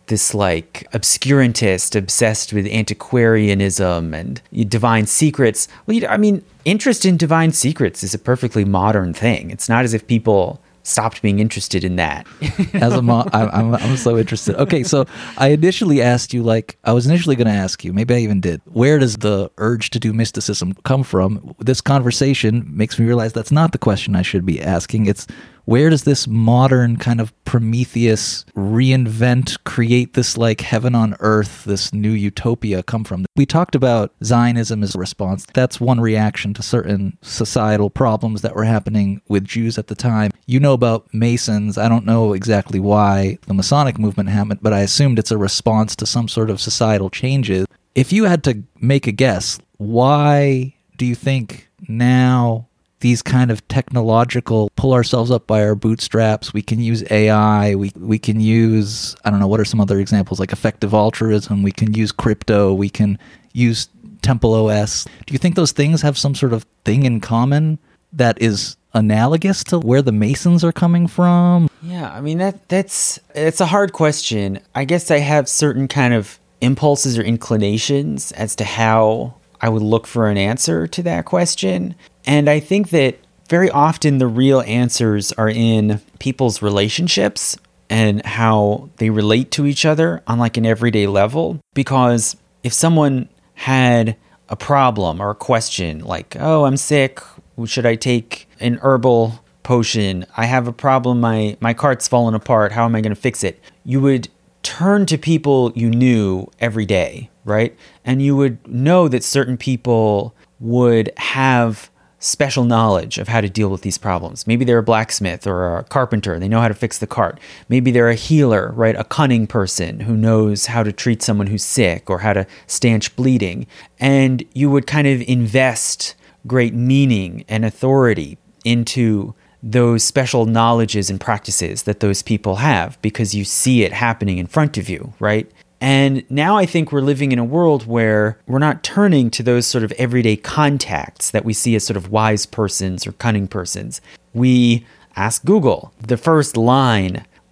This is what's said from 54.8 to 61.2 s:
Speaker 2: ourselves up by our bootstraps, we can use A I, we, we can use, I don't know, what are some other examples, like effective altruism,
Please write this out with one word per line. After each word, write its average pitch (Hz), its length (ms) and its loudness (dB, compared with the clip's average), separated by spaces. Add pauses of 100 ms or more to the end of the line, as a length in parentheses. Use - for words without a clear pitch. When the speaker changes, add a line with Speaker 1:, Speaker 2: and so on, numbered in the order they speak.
Speaker 2:
ourselves 120 400 2
up 120 160 0
by 107 120 2
our 104 140 2
bootstraps, 110 800 -2
we 104 80 -4
can 113 160 -4
use 113 320 -2
A 107 200 4
I, 107 440 4
we, 98 220 -2
we 107 200 -2
can 110 220 -2
use, 110 840 2
I 107 60 0
don't 101 100 2
know, 98 80 2
what 107 100 2
are 104 60 2
some 110 160 -2
other 98 180 2
examples, 98 400 0
like 95 140 -4
effective 107 420 -2
altruism, 107 720 0